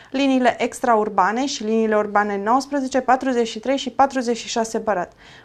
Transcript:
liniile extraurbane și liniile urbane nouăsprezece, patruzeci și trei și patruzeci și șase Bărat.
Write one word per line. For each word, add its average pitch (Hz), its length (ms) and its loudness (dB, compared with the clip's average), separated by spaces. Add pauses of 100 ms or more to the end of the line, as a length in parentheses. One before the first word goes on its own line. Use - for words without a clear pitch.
(120)
liniile 262 520 2
extraurbane 214 840 0
și 269 180 -8
liniile 220 320 2
urbane 208 480 0
nouăsprezece, 262 560 0
patruzeci 254 480 2
și 220 100 -10
trei 262 180 -2
și 262 140 -6
patruzeci 247 460 0
și - 120 -12
șase 226 300 -2
Bărat. 202 340 -4 (320)